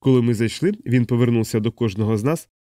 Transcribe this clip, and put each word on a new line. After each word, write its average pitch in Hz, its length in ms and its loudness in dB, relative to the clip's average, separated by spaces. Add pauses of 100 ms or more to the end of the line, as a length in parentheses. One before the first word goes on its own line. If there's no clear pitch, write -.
Коли 127 180 4
ми 120 120 2
зайшли, 113 380 -2 (140)
він 120 200 2
повернувся 117 540 0
до 113 120 -2
кожного 110 440 -2
з 104 80 -4
нас, 156 240 -2 (140)